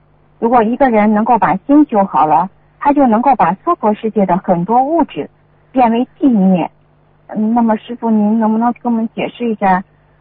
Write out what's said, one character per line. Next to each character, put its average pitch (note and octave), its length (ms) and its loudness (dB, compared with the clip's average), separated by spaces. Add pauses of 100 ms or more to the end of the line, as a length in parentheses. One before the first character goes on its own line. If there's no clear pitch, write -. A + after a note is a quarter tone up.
(400)
如 A3+ 100 -2
果 A#3+ 120 2
一 A3 140 -2
个 C4+ 140 2
人 G#3+ 240 2
能 G#3 120 0
够 A#3+ 140 2
把 E3 160 -2
心 C#4+ 340 2
修 G3+ 140 0
好 D3+ 240 0
了， D#3+ 220 0 (300)
他 C#4+ 140 0
就 C#4 140 2
能 A3+ 140 2
够 C4+ 140 2
把 F3+ 200 0
娑 E4+ 200 -4
婆 G#3+ 180 -2
世 A3 180 -6
界 G3+ 140 0
的 F#3+ 120 -2
很 F3 260 -2
多 A#3 200 0
物 D#4+ 200 0
质 - 260 -8 (420)
变 B3 200 2
为 A#3+ 160 -2 (120)
寂 C#4+ 100 2
灭。 F#3+ 400 2 (600)
嗯， G#3+ 260 -2
那 A#3+ 60 2
么 A3 160 2
师 A#3+ 180 -12
父， A#3 160 -4
您 G#3+ 280 0
能 A3 120 0
不 A3 60 -2
能 A#3+ 160 0
给 - 100 -14
我 A#3+ 60 -4
们 A3+ 260 -2
解 - 140 -6
释 A#3+ 200 -6
一 A3 60 -4
下， F#3+ 280 -2 (380)